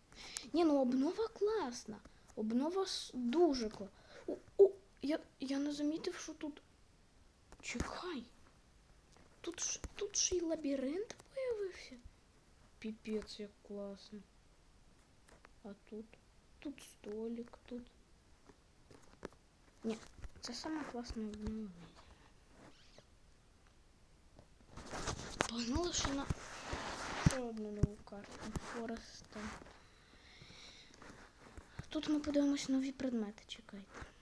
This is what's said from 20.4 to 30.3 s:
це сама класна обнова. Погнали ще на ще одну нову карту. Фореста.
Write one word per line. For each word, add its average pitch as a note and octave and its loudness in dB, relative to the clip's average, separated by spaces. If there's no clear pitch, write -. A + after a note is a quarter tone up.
це A#3+ -8
сама D#4 -2
класна A#3+ -4
обнова. G#3+ -4
Погнали A#3+ 2
ще - 2
на C#4 0
ще C4 8
одну A3 -2
нову G#3 2
карту. G#3+ -8
Фореста. - -6